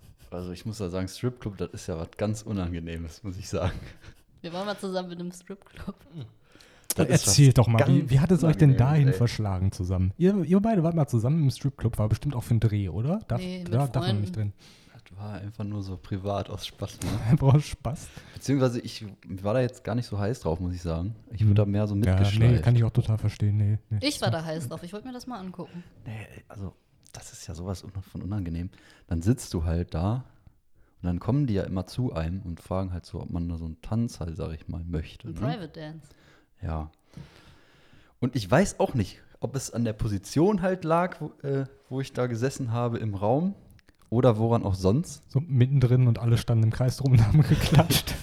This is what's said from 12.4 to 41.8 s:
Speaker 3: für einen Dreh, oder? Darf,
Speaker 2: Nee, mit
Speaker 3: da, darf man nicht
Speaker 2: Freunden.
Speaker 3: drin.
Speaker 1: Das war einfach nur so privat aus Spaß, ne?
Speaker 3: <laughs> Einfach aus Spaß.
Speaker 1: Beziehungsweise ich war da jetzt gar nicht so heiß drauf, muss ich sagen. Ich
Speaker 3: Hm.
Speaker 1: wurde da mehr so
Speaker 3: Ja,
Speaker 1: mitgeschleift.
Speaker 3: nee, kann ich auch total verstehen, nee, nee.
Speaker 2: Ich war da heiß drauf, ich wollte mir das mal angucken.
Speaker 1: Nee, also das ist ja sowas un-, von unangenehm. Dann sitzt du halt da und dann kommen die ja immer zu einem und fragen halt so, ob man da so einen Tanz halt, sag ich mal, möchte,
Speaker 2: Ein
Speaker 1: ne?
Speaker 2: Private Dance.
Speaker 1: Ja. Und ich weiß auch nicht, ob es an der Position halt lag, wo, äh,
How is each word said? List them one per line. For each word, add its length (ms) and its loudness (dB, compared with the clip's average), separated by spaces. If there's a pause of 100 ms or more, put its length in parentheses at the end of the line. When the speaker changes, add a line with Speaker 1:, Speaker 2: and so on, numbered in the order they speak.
Speaker 3:
für 80 -12
einen 100 4
Dreh, 280 2
oder? 400 -2
Darf, 120 -2
Speaker 2:
Nee, 220 -8
mit 100 -6
Speaker 3:
da, 140 2
darf 220 -2
man 140 0
nicht 120 -6
Speaker 2:
Freunden. 180 -4
Speaker 3:
drin. 20 -20 (520)
Speaker 1:
Das 120 -20
war 160 -10
einfach 300 -10
nur 180 -6
so 160 -8
privat 520 -6
aus 160 -10
Spaß, 360 -12
ne? 60 -4 (120)
Speaker 3:
<laughs> 100 -2
Einfach 240 4
aus 100 4
Spaß. 440 -10 (240)
Speaker 1:
Beziehungsweise 480 0
ich 240 -12 (380)
war 120 -2
da 60 2
jetzt 240 -4
gar 100 -4
nicht 120 -4
so 120 -6
heiß 220 -4
drauf, 200 -2
muss 140 -4
ich 80 -8
sagen. 320 -4 (160)
Ich 120 -2
Speaker 3:
Hm. 60 6
Speaker 1:
wurde 140 6
da 40 4
mehr 200 0
so 80 -2
Speaker 3:
Ja, 60 0
Speaker 1:
mitgeschleift. 540 4
Speaker 3:
nee, 80 2
kann 120 4
ich 100 4
auch 60 0
total 280 0
verstehen, 400 -2
nee, 200 0 (120)
nee. 100 -2
Speaker 2:
Ich 220 -2
war 80 2
da 140 -2
heiß 260 -6
drauf, 120 -10
ich 100 -12
wollte 140 -12
mir 60 -12
das 140 -14
mal 120 -10
angucken. 460 -14 (220)
Speaker 1:
Nee, 200 -12 (220)
also 260 -12 (380)
das 200 -18
ist 140 -18
ja 80 -12
sowas 300 -8
un-, 80 -16 (100)
von 200 -12
unangenehm. 480 -4 (360)
Dann 160 -2
sitzt 300 0
du 120 -2
halt 300 -2
da 300 -2 (800)
und 40 -6
dann 140 -2
kommen 260 0
die 80 -2
ja 100 0
immer 220 -6
zu 280 -4
einem 280 -4
und 180 -10
fragen 320 -4
halt 120 -10
so, 160 -10
ob 100 -12
man 180 -4
da 100 -6
so 80 -8
einen 160 -12
Tanz 380 -4
halt, 160 -6
sag 180 -6
ich 140 -14
mal, 160 -8
möchte, 440 -8
Speaker 2:
Ein 60 -10
Speaker 1:
ne? 60 -12
Speaker 2:
Private 280 -4
Dance. 400 -16 (540)
Speaker 1:
Ja. 280 -6 (1300)
Und 160 -2
ich 140 -4
weiß 300 2
auch 140 0
nicht, 260 -4 (180)
ob 160 -8
es 160 -6
an 140 -2
der 80 -2
Position 680 0
halt 200 -2
lag, 380 0
wo, 120 -10 (140)
äh, 200 -2 (240)